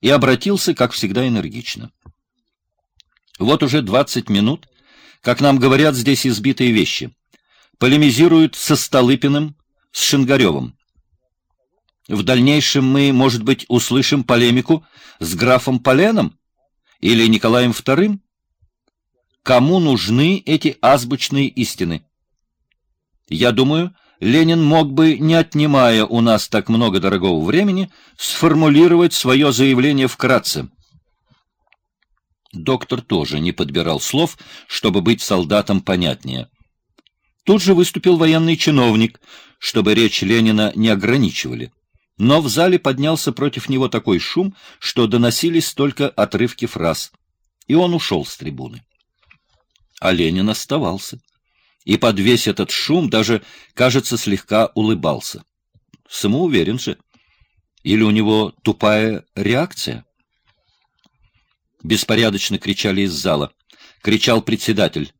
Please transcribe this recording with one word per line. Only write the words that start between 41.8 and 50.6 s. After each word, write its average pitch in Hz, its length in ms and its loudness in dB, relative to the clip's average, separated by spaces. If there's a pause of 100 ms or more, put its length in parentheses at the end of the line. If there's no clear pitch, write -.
Но 135 240 2
в 147 80 -4
зале 170 300 2
поднялся 143 540 -2
против 139 360 -6
него 131 200 -2
такой 107 320 -2
шум, 190 340 -4 (240)
что - 300 -2
доносились 123 640 -2
только 139 340 -2
отрывки - 580 -4
фраз. - 440 -6 (560)
И 131 80 -2
он 175 180 2
ушёл 95 320 -4
с - 120 -16
трибуны. 64 480 -14 (1120)
А 92 140 0
Ленин 90 360 0
оставался. 110 720 -6 (640)